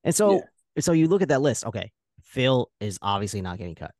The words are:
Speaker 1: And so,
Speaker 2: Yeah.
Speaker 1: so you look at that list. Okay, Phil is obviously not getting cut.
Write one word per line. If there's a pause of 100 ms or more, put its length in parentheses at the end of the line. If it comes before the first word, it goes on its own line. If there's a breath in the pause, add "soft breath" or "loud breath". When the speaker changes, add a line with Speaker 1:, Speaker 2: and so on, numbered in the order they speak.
Speaker 1:
And
so, (420)
Speaker 2:
Yeah.
Speaker 1:
so
you
look
at
that
list.
Okay, (320)
Phil
is
obviously
not
getting
cut.